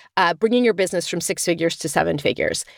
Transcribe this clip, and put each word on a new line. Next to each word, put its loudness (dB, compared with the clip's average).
uh, 4
bringing 2
your 4
business 0
from -4
six -4
figures 0
to -4
seven 0
figures. -2